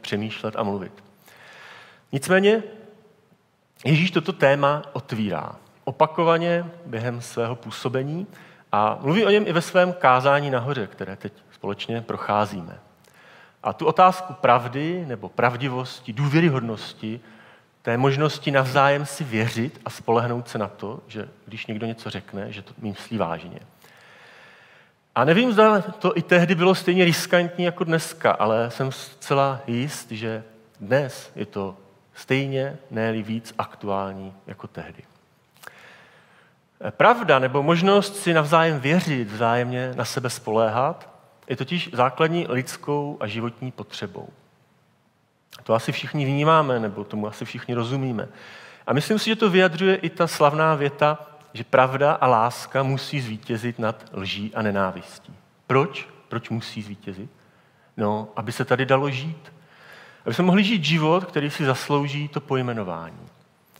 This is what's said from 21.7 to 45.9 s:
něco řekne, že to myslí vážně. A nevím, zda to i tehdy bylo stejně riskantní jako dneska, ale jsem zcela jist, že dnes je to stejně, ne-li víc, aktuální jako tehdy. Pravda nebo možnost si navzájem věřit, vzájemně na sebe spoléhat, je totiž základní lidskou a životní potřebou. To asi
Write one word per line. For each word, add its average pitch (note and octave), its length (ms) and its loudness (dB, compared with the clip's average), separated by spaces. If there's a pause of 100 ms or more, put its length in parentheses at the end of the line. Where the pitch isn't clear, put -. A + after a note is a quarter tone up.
něco A2+ 240 -10
řekne, G2+ 420 -10
že G2+ 100 -14
to - 160 -20
myslí G#2 400 -8
vážně. E2 400 -6 (1600)
A A#2+ 100 2
nevím, G#3+ 280 4
zda G#3+ 280 6
to - 380 -2
i - 40 0
tehdy F3 320 4
bylo F3+ 200 6
stejně F3+ 300 4
riskantní F3 600 2
jako F3 200 -2
dneska, D#3+ 480 0
ale A2 380 2
jsem C3+ 220 -4
zcela C#3 720 -2
jist, A#2+ 440 -6
že A2 340 -8 (360)
dnes C3 560 -2
je - 100 -6
to G2 300 -8 (380)
stejně, C3+ 640 -4 (120)
ne-li A2 320 -2
víc, A2+ 360 -8
aktuální G2 760 -6 (120)
jako - 200 -16
tehdy. E2 360 -16 (1900)
Pravda G#3 480 4
nebo C3 240 2
možnost F#3+ 540 4
si E3+ 180 0
navzájem D#3+ 460 4
věřit, C#3 500 0
vzájemně B2 640 0
na B2 100 -4
sebe A#2+ 260 -4
spoléhat, A2+ 800 0 (400)
je B2 80 -4
totiž E3 360 -6
základní D#3+ 560 2
lidskou C#3+ 720 -4
a A2 60 -2
životní A#2 460 -8
potřebou. - 560 -12 (1300)
To A2+ 120 2
asi A#2+ 180 0